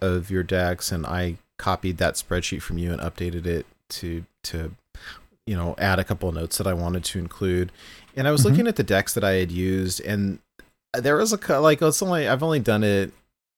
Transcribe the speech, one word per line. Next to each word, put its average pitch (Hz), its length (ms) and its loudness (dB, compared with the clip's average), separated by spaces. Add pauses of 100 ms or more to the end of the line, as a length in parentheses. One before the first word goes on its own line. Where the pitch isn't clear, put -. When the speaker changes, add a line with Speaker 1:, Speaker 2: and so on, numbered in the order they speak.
Speaker 1:
of 92 300 0
your 92 120 0
decks, 90 480 -2
and 82 140 -4
I 87 300 -4 (220)
copied 92 420 -2
that 85 160 2
spreadsheet - 460 -4
from 85 160 -6
you 87 140 -2
and 82 100 -4
updated 87 440 -6
it 85 200 -2 (240)
to, 85 360 -8 (180)
to, 80 280 -6 (720)
you 104 100 -2
know, 85 220 -2
add 95 220 2
a 95 40 0
couple 95 260 -4
of 82 60 -2
notes 82 220 -4
that 98 80 -4
I 95 80 2
wanted 85 320 -2
to - 140 -4
include. 90 520 -2 (440)
And 135 120 0
I 147 40 4
was 143 100 4
Speaker 2:
Mm-hmm. 107 80 6
Speaker 1:
looking 190 180 6
at 220 100 0
the 117 60 0
decks 98 300 2
that 107 100 0
I 95 100 4
had 92 180 2
used, 92 500 0
and 101 380 -2 (540)
there 135 240 2
was 220 160 2
a 202 40 0
cou-, 147 220 2
like, 151 240 6
it's 151 180 2
only, 170 260 0
I've 131 140 2
only 156 180 2
done 107 240 2
it, 98 280 2 (460)